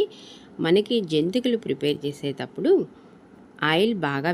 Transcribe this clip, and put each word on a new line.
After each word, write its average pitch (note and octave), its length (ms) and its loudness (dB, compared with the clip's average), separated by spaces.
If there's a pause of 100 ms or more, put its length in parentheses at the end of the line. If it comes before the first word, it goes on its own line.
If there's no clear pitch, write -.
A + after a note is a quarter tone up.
(640)
మనకి G#3 300 2 (180)
జంతికలు A3 520 0
ప్రిపేర్ C#3+ 400 -2
చేసేటప్పుడు C#3+ 640 -4 (1000)
ఆయిల్ G3 240 2 (140)
బాగా C#3 260 -2